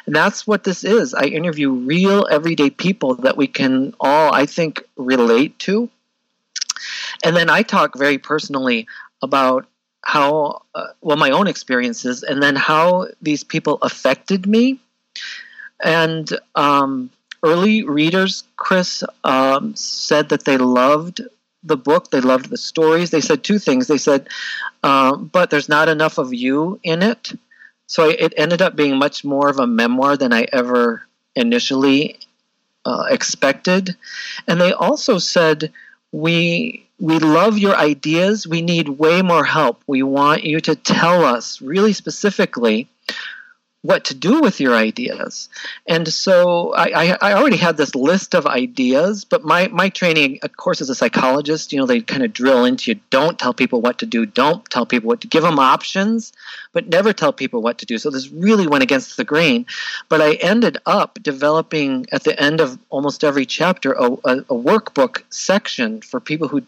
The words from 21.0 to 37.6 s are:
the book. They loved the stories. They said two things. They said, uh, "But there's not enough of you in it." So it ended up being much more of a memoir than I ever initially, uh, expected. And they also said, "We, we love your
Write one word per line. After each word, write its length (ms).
the 120
book. 340
They 100
loved 300
the 80
stories. 520
They 120
said 200
two 160
things. 280
They 120
said, 300
uh, 340
"But 340
there's 180
not 200
enough 300
of 160
you 480
in 200
it." 300
So 240
it 260
ended 240
up 160
being 220
much 260
more 240
of 100
a 80
memoir 520
than 160
I 180
ever 540
initially, 840
uh, 260
expected. 840
And 140
they 120
also 440
said, 560
"We, 720
we 200
love 380
your 180